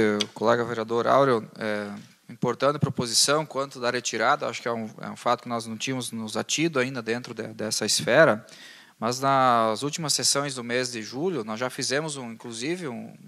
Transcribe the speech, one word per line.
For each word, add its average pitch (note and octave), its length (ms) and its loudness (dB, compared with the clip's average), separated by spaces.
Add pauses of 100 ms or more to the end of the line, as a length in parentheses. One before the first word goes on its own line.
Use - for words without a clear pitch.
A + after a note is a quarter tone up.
(240)
o G#2+ 120 -4
colega A#2 280 2
vereador A2+ 440 -2
Áureo, B2+ 500 4
é, G#2 320 -4 (400)
importante B2+ 480 0
proposição C3 640 2
quanto C3+ 360 -6
da A#2+ 100 0
retirada, B2 580 0
acho A#2 140 -6
que - 60 -4
é A#2 40 0
um, A2+ 160 -4 (140)
é G#2 80 -10
um G#2 60 -10
fato A#2+ 260 0
que B2 80 -12
nós A#2 160 -4
não A2+ 120 -10
tínhamos B2+ 340 -6
nos A2 260 -6
atido D#3 400 0
ainda B2+ 240 -2
dentro A#2 320 -4
de, A2 140 -8
dessa A2 400 -4
esfera, A#2 580 6 (540)
mas B2 200 -2
nas B2 640 4
últimas D3 300 -4
sessões C#3 420 0
do B2 80 -8
mês A#2+ 280 -2
de A2+ 120 -8
julho, C3 400 -4
nós A2 160 -6
já B2+ 100 -2
fizemos, C#3+ 480 -4
um, B2 140 -10
inclusive, B2 560 -6
um, A2 280 -10 (120)